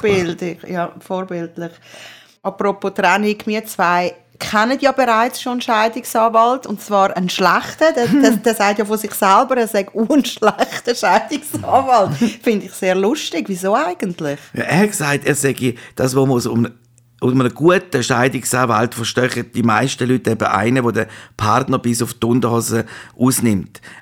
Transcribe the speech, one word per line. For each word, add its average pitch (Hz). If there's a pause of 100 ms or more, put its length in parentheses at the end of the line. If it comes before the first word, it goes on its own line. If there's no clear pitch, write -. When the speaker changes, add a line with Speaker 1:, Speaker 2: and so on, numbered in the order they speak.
(100)
Speaker 1:
vorbildlich. 175 (100)
Ja, 175
vorbildlich. 170 (720)
Apropos 196
Trennung, 208 (120)
wir 220
zwei 175 (240)
kennen 226
ja 269
bereits 240
schon 247
einen 247
Scheidungsanwalt, 233
und 208
zwar 196
einen 180
schlechten. 196
Der, 240
der, 269
Speaker 2:
<laughs> 226
Speaker 1:
der 220
sagt 208
ja 214
von 208
sich 202
selber, 233
er 233
sei 202
ein 233
schlechter -
Scheidungsanwalt. 220
Speaker 2:
<laughs> 220
Speaker 1:
Finde 208
ich 185
sehr 185
lustig. 233
Wieso 190
eigentlich? 208 (140)
Speaker 2:
Ja, -
er 143
hat 208
gesagt, 143
er 147
sage 127 (220)
das, 127
wo 135
man 131
so 117
um, 113 (500)
um 127
einen 123
guten 175
Scheidungsanwalt 120
versteht, 120
die 120
meisten 117
Leute 123
eben 107
einen, 120
der 117
den 110 (320)
Partner 123
bis 120
auf 110
die -
Unterhose 117 (340)
ausnimmt. 113 (220)